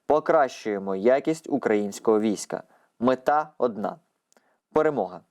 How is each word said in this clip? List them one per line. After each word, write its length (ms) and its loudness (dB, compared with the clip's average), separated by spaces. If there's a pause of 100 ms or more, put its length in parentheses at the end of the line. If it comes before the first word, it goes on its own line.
покращуємо 880 0
якість 540 0
українського 720 0
війська. 440 -4 (360)
Мета 580 0
одна — 380 -4 (800)
перемога. 460 -2 (120)